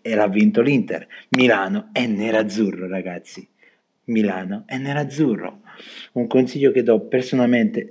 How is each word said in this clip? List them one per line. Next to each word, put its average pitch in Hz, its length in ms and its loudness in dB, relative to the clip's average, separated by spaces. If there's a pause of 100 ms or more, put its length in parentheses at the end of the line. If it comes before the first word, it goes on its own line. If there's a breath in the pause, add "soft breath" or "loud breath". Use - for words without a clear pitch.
e 113 140 -4
l'ha 107 100 4
vinto 107 360 4
l'Inter. 120 440 0 (320 loud breath)
Milano 104 540 2
è 127 160 -2
nerazzurro, 104 800 -2
ragazzi. 90 580 -10 (600 soft breath)
Milano 101 600 -2
è 131 100 -10
nerazzurro. 139 840 -2 (540 loud breath)
Un 123 120 0
consiglio 127 460 2
che 123 100 2
do 113 200 4
personalmente 123 880 0